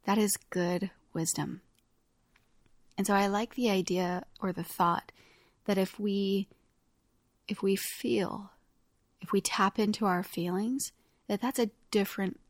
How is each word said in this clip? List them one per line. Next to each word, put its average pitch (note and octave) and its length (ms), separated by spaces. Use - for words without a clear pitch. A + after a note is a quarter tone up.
That G3+ 120
is G#3+ 200
good F3+ 420
wisdom. E3 480
And G3 100
so G#3 60
I G3 140
like G#3 280
the A#3+ 140
idea F3+ 560
or F#3+ 100
the F3 140
thought - 460
that G3 120
if F#3+ 200
we, G3 520
if - 160
we G3 140
feel, G#3 760
if - 100
we G3+ 80
tap - 400
into G#3+ 260
our F3+ 160
feelings, G3 720
that G#3 120
that's B3+ 200
a A3+ 120
different G3 500